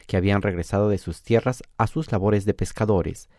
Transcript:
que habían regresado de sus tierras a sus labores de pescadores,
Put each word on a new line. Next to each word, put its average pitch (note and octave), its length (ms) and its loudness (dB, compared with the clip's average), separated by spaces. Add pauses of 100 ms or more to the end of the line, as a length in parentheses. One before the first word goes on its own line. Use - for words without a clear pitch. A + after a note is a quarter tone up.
que - 120 -2
habían G2 260 2
regresado G2 440 0
de G2+ 120 0
sus - 240 -10
tierras A#2 400 0 (160)
a A2 80 4
sus - 240 -6
labores G2+ 340 2
de G#2 80 2
pescadores, F#2 760 -2 (120)